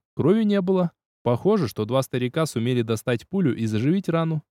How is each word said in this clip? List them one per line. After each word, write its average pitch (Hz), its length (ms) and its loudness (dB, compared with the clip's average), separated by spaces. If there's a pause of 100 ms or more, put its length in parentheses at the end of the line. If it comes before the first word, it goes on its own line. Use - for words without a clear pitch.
(160)
Крови 214 280 2
не 202 160 2
было. 180 320 0 (300)
Похоже, 151 460 2
что - 160 -4
два 127 180 0
старика 127 440 -2
сумели 123 360 0
достать 117 460 -2
пулю 180 260 0
и 113 120 -4
заживить 127 420 0
рану. 160 420 -2